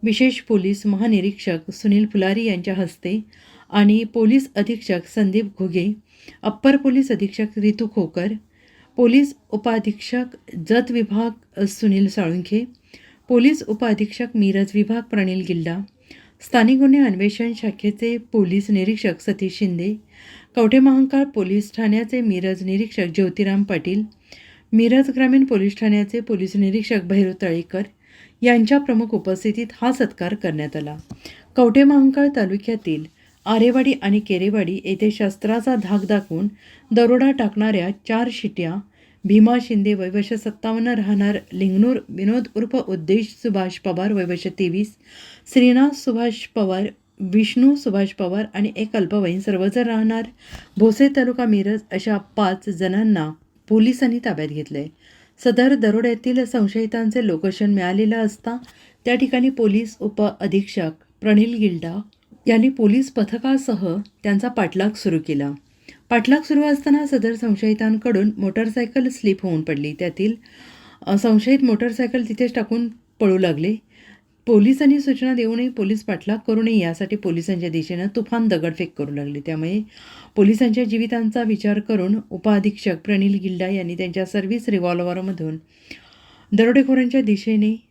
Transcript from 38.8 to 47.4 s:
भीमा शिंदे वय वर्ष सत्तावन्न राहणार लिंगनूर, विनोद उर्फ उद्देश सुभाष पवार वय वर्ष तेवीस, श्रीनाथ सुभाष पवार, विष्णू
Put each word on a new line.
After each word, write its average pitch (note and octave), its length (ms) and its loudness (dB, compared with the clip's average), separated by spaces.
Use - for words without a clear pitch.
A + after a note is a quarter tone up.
भीमा G#3+ 380 4
शिंदे G#3 320 -2
वय F#3 160 -6
वर्ष G3+ 220 -4
सत्तावन्न A3+ 560 -6
राहणार G#3 480 0
लिंगनूर, G3 440 2
विनोद G#3 380 -2
उर्फ A#3 200 -4
उद्देश F#3+ 500 -2
सुभाष F#3+ 520 -6
पवार F#3 340 -4
वय G3 120 -2
वर्ष F3 220 -6
तेवीस, F#3+ 500 -4
श्रीनाथ B3+ 380 6
सुभाष A#3 560 -4
पवार, F#3+ 360 -2
विष्णू G#3+ 540 2